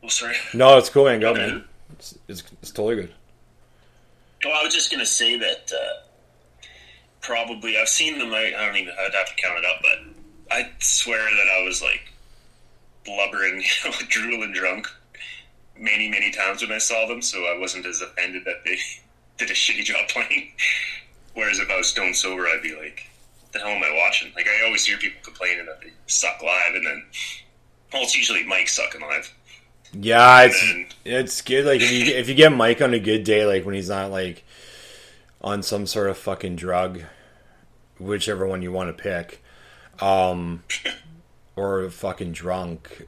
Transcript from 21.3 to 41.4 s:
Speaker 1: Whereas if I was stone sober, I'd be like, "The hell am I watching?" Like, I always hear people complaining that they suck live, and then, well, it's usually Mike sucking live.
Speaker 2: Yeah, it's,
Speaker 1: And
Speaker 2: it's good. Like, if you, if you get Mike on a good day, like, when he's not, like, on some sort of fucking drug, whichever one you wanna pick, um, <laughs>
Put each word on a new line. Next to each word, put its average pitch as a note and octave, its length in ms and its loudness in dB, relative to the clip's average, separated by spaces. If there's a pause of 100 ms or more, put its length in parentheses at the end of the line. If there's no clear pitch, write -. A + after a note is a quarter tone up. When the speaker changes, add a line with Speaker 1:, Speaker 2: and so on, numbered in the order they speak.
Speaker 1:
Whereas G#2 260 -2
if G2 100 -4
I F#2+ 80 0
was F2 100 -2
stone F#2+ 240 -2
sober, F#2 340 -4
I'd E2 160 -2
be D#2 140 -10
like, D#2 320 -16 (440)
"The G#2+ 80 -8
hell G#2 80 -8
am G2+ 140 -4
I D2+ 80 0 (140)
watching?" - 320 -2
Like, F#2+ 120 -2
I A2 180 2
always G#2+ 180 0
hear G2+ 140 -2
people G2 240 -8
complaining F2 420 -6
that - 160 -16
they - 80 -20 (180)
suck - 360 -2
live, F2 320 0
and E2+ 120 -4
then, D2 160 -6 (880)
well, C3+ 120 -4
it's A#2+ 120 -2
usually G2 300 0
Mike F#2 240 -2
sucking - 320 -4
live. D2 320 -8 (640)
Speaker 2:
Yeah, A#2 480 12
it's, A#2+ 280 8
Speaker 1:
And F2 240 -6 (120)
Speaker 2:
it's A#2+ 340 -4
good. C3+ 240 0
Like, C3+ 160 4
if B2 100 4
you, B2 240 2
if B2 140 -2
you C3+ 60 -2
get D3+ 180 10
Mike A#2+ 300 4
on C3 100 2
a A#2 60 0
good G#2+ 260 0
day, G#2+ 220 4
like, G2 180 2
when G2 100 -6
he's F#2+ 140 -6
not, G2 220 -4
like, F#2 340 -6 (960)
on G2+ 220 -6
some G2+ 240 -6
sort G2 240 -2
of F#2+ 80 -6
fucking F#2+ 380 -6
drug, F2+ 440 -2 (960)
whichever F#2+ 480 -4
one F#2+ 140 -4
you F2+ 120 -8
wanna F2+ 200 -6
pick, F2 500 -8 (580)
um, F#2 640 0 (440)
<laughs> - 480 -20